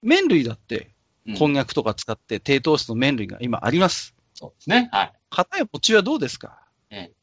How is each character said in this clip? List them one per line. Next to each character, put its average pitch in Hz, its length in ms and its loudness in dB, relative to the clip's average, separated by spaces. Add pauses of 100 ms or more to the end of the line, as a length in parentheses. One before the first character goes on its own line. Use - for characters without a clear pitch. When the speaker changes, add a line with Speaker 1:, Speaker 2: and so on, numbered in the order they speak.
Speaker 1:
麺 339 280 4
類 165 140 4
だ 113 100 -4
っ - 40 -14
て、 - 320 -10 (380)
Speaker 2:
う 110 60 -8
ん。 98 40 -8
Speaker 1:
こ 151 100 4
ん 143 60 2
に 139 60 2
ゃ 127 60 0
く - 80 -12
と 143 100 -2
か 110 100 0
使 - 180 -8
っ 110 60 -6
て - 220 -8
低 139 200 2
糖 151 180 2
質 - 120 -4
の 117 60 -6
麺 135 220 0
類 107 100 -6
が 98 120 -12
今 120 240 -4
あ 107 60 2
り 151 100 2
ま 185 100 4
す。 - 260 -10 (180)
Speaker 2:
そ - 140 -18
う - 20 -16 (100)
で - 40 -20
す - 60 -12
ね。 240 220 2
は 98 120 2
い。 - 100 -8 (160)
Speaker 1:
片 - 300 -2
や 285 120 0
餅 - 220 0
は 214 80 6
ど 247 140 0
う 294 40 -2
で 147 80 -2
す - 120 -10
か？ - 200 -20 (300)
Speaker 2:
え 101 220 -16
え。 - 0 - (120)